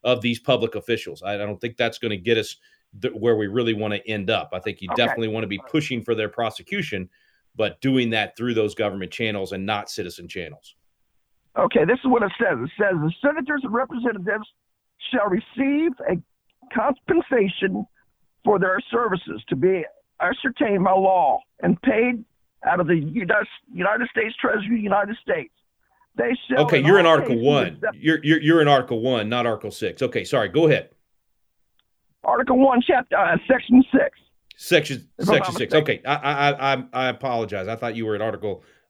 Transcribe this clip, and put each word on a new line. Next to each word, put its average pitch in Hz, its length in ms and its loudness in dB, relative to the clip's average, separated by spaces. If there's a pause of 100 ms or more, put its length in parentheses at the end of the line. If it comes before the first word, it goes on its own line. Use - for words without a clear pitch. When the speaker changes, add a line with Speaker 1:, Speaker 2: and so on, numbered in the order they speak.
Speaker 1:
of 123 160 2
these 120 180 -2
public 113 380 0
officials. 101 480 -6
I, 101 100 -4
I 101 40 -4
don't 104 220 -8
think 117 160 -8
that's 117 220 -2
gonna 107 180 -4
get 110 220 0
us - 160 -4 (480)
th-, 131 100 -4
where 113 220 0
we 104 140 0
really 113 260 -2
wanna 104 320 -4
end 107 240 -4
up. 87 220 -2
I 92 80 -6
think - 200 -10
you 95 120 -12
Speaker 2:
Okay. 120 100 2
Speaker 1:
definitely 117 260 -2
wanna 110 200 -6
be 101 100 -6 (100)
pushing 147 320 -2
for 117 140 -2
their 107 140 -2
prosecution, 104 800 -6 (480)
but 104 240 -2
doing 127 300 0
that 107 260 -2
through 120 180 -4
those 107 220 0
government 98 340 -4
channels 104 400 -6
and 95 160 -8
not 104 240 -4
citizen 87 380 -12
channels. 82 480 -14 (800)
Speaker 2:
Okay, - 280 2
this 240 180 2
is - 60 -2
what 233 120 2
it 196 160 0
says. 180 220 0
It 175 180 -6
says, 202 220 2
"The 156 120 -2 (100)
senators 294 420 -2
and 208 80 -8
representatives 226 760 -4 (640)
shall 214 160 0
receive 269 640 0 (160)
a 185 100 0 (540)
compensation 226 1160 0 (580)
for 202 140 4
their 185 200 0 (120)
services 185 580 -4
to 147 80 -4
be 180 260 2 (380)
ascertained 208 640 0
by 190 80 4
law 190 480 2 (220)
and 180 180 0
paid 226 420 0 (420)
out 175 140 0
of 175 80 0
the 170 100 2
Uni-, 160 300 -4 (460)
United 208 380 -2
States 226 280 -4
Treasury, 220 400 -2
United 202 380 0
States. 165 380 -6 (640)
They 240 200 0 (100)
shall 135 180 2
Speaker 1:
Okay, 147 160 4
Speaker 2:
in 135 60 2
Speaker 1:
you're 196 120 8
in 170 80 6
Speaker 2:
all 165 60 8
Speaker 1:
Article 135 240 2
Speaker 2:
cases 117 100 0
Speaker 1:
one. 139 220 4
Speaker 2:
accept" 85 280 -6
Speaker 1:
You're, 156 260 0
you're, 151 200 4
you're 160 180 6
in 147 80 4
Article 127 320 2
one, 113 300 0
not 120 160 0
Article 107 240 -4
six. 98 320 -6
Okay, 120 220 -2
sorry, 113 260 0
go 156 160 4
ahead. 120 240 2 (1300)
Speaker 2:
Article 254 360 0
one, 254 280 4
chapter, 262 300 0
uh, 170 220 2 (100)
section 254 340 6 (100)
six. - 260 0 (380)
Speaker 1:
Section, 147 520 0 (100)
Speaker 2:
If 175 100 -2
I'm 170 80 6
Speaker 1:
section - 20 6
Speaker 2:
not - 200 -2
Speaker 1:
six. 214 140 -4
Speaker 2:
mistaken. 156 100 6
Speaker 1:
Okay, 139 240 -2
I, 143 440 0
I, 139 240 0
I, 131 180 -4
I 127 160 -2
apologize. 117 580 -4
I 113 100 -6
thought 117 200 -6
you 113 80 -4
were 107 100 -2
in 101 60 -2
Article, 104 420 -6 (280)